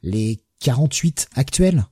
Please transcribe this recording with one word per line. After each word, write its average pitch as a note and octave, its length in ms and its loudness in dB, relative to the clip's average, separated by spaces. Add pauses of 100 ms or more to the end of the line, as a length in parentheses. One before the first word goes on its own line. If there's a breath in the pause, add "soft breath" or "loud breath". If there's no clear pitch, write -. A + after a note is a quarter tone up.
les G#2+ 400 -4 (160)
quarante-huit D3 760 0
actuels E3 560 2